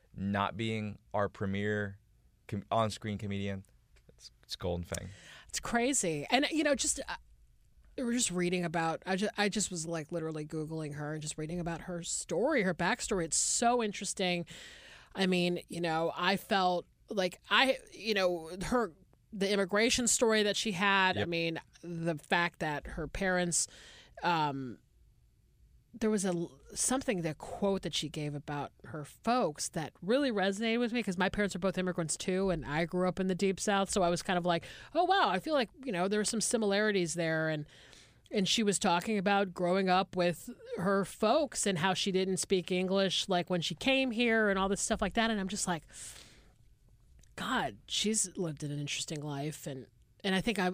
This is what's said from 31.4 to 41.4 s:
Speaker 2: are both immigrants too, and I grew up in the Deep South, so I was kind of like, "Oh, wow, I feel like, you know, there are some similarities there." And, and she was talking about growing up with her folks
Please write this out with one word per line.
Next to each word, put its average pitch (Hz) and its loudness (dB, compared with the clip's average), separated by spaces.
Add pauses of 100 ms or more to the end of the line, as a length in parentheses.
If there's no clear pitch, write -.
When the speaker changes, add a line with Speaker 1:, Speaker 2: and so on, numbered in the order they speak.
Speaker 2:
are 180 -8
both 185 0
immigrants 175 -2
too, 190 0
and 160 -2
I 151 0
grew 180 0
up 185 0
in 190 0
the 185 2
Deep 190 0
South, 196 2
so 202 2
I 170 4
was 175 2
kind 185 0
of 175 0
like, 170 2 (300)
"Oh, 339 4
wow, 359 4
I 277 0
feel 311 -2
like, 254 2 (140)
you 269 -4
know, 180 0
there 208 2
are 202 0
some 226 0
similarities 202 2
there." 160 0
And, 151 -2 (680)
and 196 2
she - 4
was 202 2
talking 196 2
about 196 2
growing 185 2
up 185 2
with 175 0 (280)
her 196 2
folks 262 2